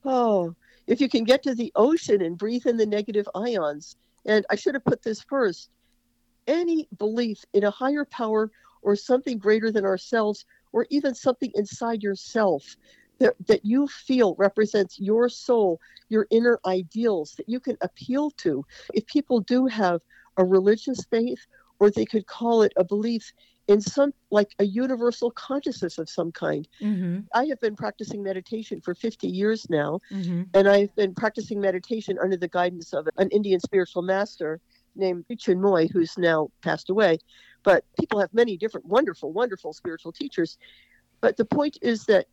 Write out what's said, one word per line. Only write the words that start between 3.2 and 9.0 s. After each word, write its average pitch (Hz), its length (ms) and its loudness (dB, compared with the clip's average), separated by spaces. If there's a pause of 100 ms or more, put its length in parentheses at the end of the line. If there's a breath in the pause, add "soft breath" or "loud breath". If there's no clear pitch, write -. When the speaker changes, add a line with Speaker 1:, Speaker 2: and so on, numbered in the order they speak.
Speaker 1:
ions. 175 640 -4 (300)
And 214 240 2
I 208 60 0
should 277 180 -2
have 262 100 -4
put - 180 0
this 220 200 -4
first. 240 480 -4 (760)
Any 330 420 0 (100)
belief 220 540 -4
in 202 120 4
a 202 60 2
higher 285 340 -2
power 220 460 -2 (320 soft breath)
or 202 140 2
something 254 420 0